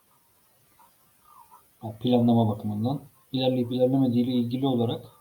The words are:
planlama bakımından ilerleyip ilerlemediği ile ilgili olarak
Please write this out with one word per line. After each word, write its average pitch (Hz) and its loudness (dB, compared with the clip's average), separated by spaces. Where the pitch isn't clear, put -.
planlama 117 4
bakımından 107 -4
ilerleyip 127 -2
ilerlemediği 127 2
ile 127 -2
ilgili 123 -2
olarak 117 -2